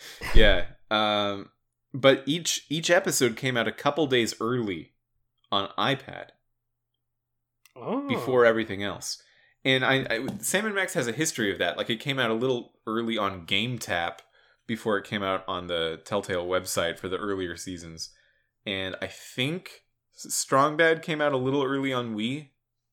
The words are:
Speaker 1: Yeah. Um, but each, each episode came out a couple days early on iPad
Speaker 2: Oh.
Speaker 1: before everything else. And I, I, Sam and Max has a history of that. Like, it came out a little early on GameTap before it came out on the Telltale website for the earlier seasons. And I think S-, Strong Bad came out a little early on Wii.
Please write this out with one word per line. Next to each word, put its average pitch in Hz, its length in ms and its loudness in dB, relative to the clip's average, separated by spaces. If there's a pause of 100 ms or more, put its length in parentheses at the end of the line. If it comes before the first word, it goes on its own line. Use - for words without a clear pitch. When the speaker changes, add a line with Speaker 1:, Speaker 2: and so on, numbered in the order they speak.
(340)
Speaker 1:
Yeah. 95 340 10 (220)
Um, 104 600 0 (440)
but 135 320 6
each, 160 440 -2
each 156 200 -2
episode 165 460 4
came 127 220 -2
out 110 100 2
a 107 60 -2
couple 147 340 0
days 123 320 2
early 110 540 -4 (580)
on 98 260 -2
iPad 107 520 -4 (1500)
Speaker 2:
Oh. 208 320 -6
Speaker 1:
before 127 380 4
everything 110 380 2
else. - 380 -8 (440)
And 131 200 2
I, 131 240 2
I, 117 180 -2 (140)
Sam 202 240 -2
and 208 100 -4
Max 185 180 -4
has 131 140 -2
a 113 60 -4
history 123 380 -2
of 87 80 -4
that. 87 180 0
Like, 104 120 -4
it 113 120 -2
came 139 180 -4
out 120 100 0
a 113 60 0
little 123 380 -2 (120)
early 113 320 -2
on 95 280 -4
GameTap 98 720 -2 (500)
before 110 300 -2
it 98 80 -4
came 101 180 -4
out 95 240 -2
on 90 200 -4
the 82 360 -2
Telltale 95 420 -4
website 90 540 -2
for 95 80 -8
the 92 100 -4
earlier 95 380 -4
seasons. 82 540 -12 (560)
And 95 360 -6
I 95 60 -6
think - 760 -6 (320)
S-, - 180 -10
Strong 147 440 2
Bad 160 240 4
came 151 200 -4
out 147 120 2
a 135 40 0
little 135 260 0
early 135 300 -2
on 120 220 -4
Wii. 131 340 -4 (440)